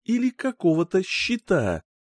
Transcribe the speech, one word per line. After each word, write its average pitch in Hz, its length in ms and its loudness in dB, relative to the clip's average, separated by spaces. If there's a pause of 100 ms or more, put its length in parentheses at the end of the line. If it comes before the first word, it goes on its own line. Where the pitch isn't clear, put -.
или 247 260 0
какого-то 175 720 0
щита 135 800 -2 (300)